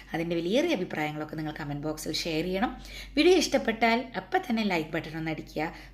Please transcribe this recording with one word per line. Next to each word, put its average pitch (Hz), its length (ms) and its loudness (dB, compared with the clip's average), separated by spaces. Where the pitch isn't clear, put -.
അതിൻ്റെ 170 260 0
വിലയേറിയ 254 400 2
അഭിപ്രായങ്ങളൊക്കെ 151 600 -4
നിങ്ങൾ 156 200 -4
കമന്റ് 147 260 -6
ബോക്സിൽ 156 280 -4
ഷെയർ 160 240 0
ചെയ്യണം. 196 260 0
വീഡിയോ 349 280 8
ഇഷ്ടപ്പെട്ടാൽ 233 580 2
അപ്പം 370 260 0
തന്നെ 226 260 2
ലൈക്ക് 160 200 0
ബട്ടൺ 156 280 -4
ഒന്ന് 160 140 -2
അടിക്കുക. 156 360 -4